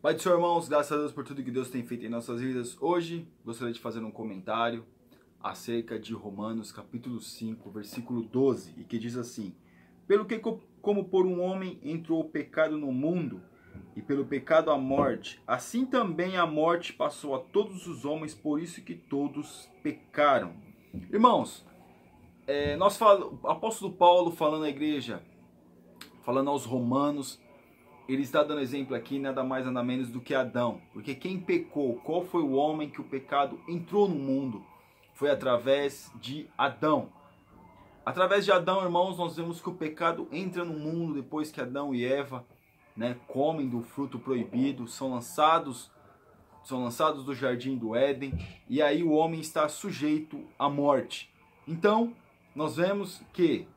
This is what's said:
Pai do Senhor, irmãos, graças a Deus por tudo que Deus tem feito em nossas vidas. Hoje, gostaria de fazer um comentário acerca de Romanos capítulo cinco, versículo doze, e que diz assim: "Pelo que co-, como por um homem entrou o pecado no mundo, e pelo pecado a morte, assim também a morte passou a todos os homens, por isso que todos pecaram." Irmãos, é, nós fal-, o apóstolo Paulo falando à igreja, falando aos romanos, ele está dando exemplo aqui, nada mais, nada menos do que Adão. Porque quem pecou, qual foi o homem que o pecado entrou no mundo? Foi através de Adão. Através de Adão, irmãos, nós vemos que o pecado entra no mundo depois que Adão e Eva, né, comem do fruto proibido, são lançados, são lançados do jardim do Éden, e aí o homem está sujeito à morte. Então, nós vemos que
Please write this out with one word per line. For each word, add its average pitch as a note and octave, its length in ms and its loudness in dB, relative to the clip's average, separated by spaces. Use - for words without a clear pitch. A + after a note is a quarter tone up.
Pai D#3 80 4
do D#3 80 -2
Senhor, F3+ 140 4
irmãos, E3+ 340 2
graças D3 240 2
a D3 60 0
Deus D3 140 -2
por C#3 120 -8
tudo C#3 180 -10
que A#2+ 80 -6
Deus A#2+ 200 -4
tem B2 120 -4
feito A#2 220 -8
em A2 60 -6
nossas A#2 280 -6
vidas. B2+ 400 -4
Hoje, E3 480 -2
gostaria A#2 300 -6
de A#2 80 -10
fazer A2+ 200 -6
um A2 100 -8
comentário A2 760 -4
acerca A2+ 560 -6
de G#2+ 140 -10
Romanos G#2 580 -8
capítulo A#2 520 -10
cinco, A2 480 -10
versículo A#2 520 -8
doze, B2 540 0
e - 80 -14
que A#2 140 -6
diz A#2 180 -6
assim: A2+ 380 -8
"Pelo G#3 200 4
que A#3 120 -4
co-, - 220 -4
como G3+ 240 0
por F#3 180 4
um F3+ 160 0
homem F#3 420 -4
entrou E3 380 -2
o D#3 80 -4
pecado D#3 480 0
no C#3+ 160 -4
mundo, C3+ 480 -2
e G#2+ 60 -10
pelo C#3 240 0
pecado D#3 440 4
a C#3+ 60 4
morte, C3+ 720 0
assim A3+ 400 0
também F#3 500 0
a F3 80 6
morte D#3+ 480 2
passou C#3+ 420 -2
a C3 40 -2
todos F#3+ 480 -2
os C3+ 180 -10
homens, D3+ 300 -4
por D3+ 260 -2
isso E3+ 220 -10
que E3+ 120 -12
todos C#3+ 760 -6
pecaram." C#3+ 720 2
Irmãos, A3 540 4
é, C#3+ 300 0
nós G3+ 220 2
fal-, G3+ 440 6
o - 60 -2
apóstolo G3 460 -2
Paulo F3 360 8
falando D#3 340 0
à D3+ 40 0
igreja, C#3 540 -4
falando C3 280 2
aos C3 160 -2
romanos, C3 760 0
ele C3+ 160 0
está D3 200 4
dando D3+ 180 4
exemplo C3 340 -2
aqui, C3+ 240 -4
nada C3+ 240 -2
mais, C3 220 -2
nada B2+ 180 -2
menos B2+ 280 -2
do A#2+ 100 -6
que C#3 140 -4
Adão. A#2+ 460 0
Porque B2+ 220 -8
quem F#3 260 -6
pecou, D3+ 560 0
qual E3+ 260 -2
foi F3+ 200 0
o C3+ 100 2
homem D3+ 380 2
que - 100 -12
o A#2 40 -10
pecado C#3 640 -2
entrou F3 400 2
no F3+ 80 0
mundo? C3+ 480 -2
Foi C#3+ 160 2
através C3 880 2
de C#3+ 260 -10
Adão. C#3 520 2
Através F#3 400 4
de G3 80 4
Adão, F#3 320 4
irmãos, F3 320 2
nós E3+ 200 -4
vemos E3+ 240 -6
que F#3 100 -6
o E3+ 40 -10
pecado E3 560 -2
entra F3 340 -6
no D#3+ 140 -6
mundo D#3 360 -4
depois D3+ 360 -6
que D3 120 -8
Adão C#3 320 -4
e A#2+ 100 0
Eva, C3 400 -2
né, A#2+ 220 -4
comem C#3+ 420 0
do A#2+ 120 -4
fruto C3+ 380 -8
proibido, B2 680 -2
são C3 260 -6
lançados, D3+ 800 2
são B2+ 220 -4
lançados C#3 400 0
do C#3 100 -4
jardim B2+ 400 -2
do A2+ 220 -2
Éden, C3+ 380 2
e C#3 140 2
aí D3+ 200 4
o D#3+ 100 4
homem D#3+ 280 4
está D#3 260 0
sujeito D3+ 800 -4
à C#3+ 100 2
morte. C#3+ 640 2
Então, G#3 480 4
nós C#3+ 220 -2
vemos G3 460 0
que D3+ 340 4